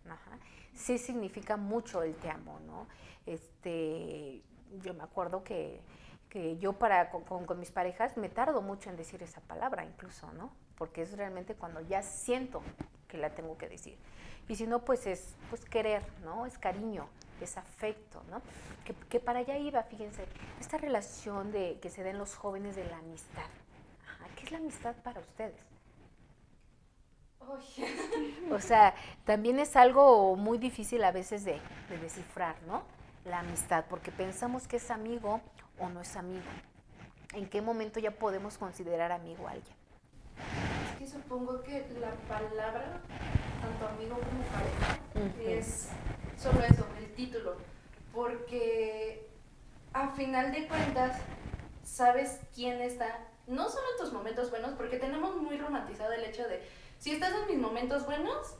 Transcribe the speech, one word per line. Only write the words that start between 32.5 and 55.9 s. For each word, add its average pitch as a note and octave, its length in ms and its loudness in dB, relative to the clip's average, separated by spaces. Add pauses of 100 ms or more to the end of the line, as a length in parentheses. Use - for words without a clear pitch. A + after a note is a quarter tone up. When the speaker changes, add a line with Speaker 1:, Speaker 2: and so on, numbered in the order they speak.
Speaker 1:
¿no? A#3+ 140 -2 (420)
La F3 160 -4
amistad, E3+ 500 2
porque F3 220 -6
pensamos A#3+ 560 -4
que B3 80 -2
es - 160 -4
amigo A3 480 -2 (400)
o F3+ 80 -2
no F3 120 -8
es - 160 -10
amigo. F3+ 280 -6 (880)
¿En G3 140 -6
qué G#3 120 0
momento A3 380 -2
ya G#3+ 140 0
podemos G3+ 440 -2
considerar E3+ 540 0
amigo E3+ 380 -6
a - 20 -8
alguien? - 260 -12 (1160)
Speaker 2:
Es - 60 -10
que C4+ 80 -10 (120)
supongo B3+ 460 -4
que C#4 200 -4 (160)
la A3 120 -4 (160)
palabra, A3 720 -4 (600)
tanto A3+ 280 -2
amigo A3 260 -6
como B3 280 -2 (100)
pareja, - 460 2 (180)
Speaker 1:
Ujú. G3 340 2
Speaker 2:
es - 380 -2 (500)
solo B3+ 220 6
eso, - 260 8 (120)
el - 160 -10
título. A3+ 420 -4 (580)
Porque A#3 1120 0 (640)
a C#4 180 2
final C4+ 420 2
de D#4 160 -2
cuentas, C4 500 2 (640)
sabes B3+ 560 6 (160)
quién B3 260 -2
está, A#3+ 460 -2 (220)
no D#4 200 2
solo C5 140 -2 (160)
en E4+ 60 -2
tus - 80 -4
momentos A3+ 380 -2
buenos, A#3+ 240 -2
porque B3 240 -2
tenemos D#4 380 0
muy D4 220 -2
romantizado A#3 540 -2